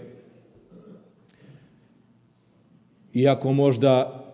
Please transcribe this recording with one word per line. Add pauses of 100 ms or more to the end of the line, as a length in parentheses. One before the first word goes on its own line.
(3250)
Iako
možda, (100)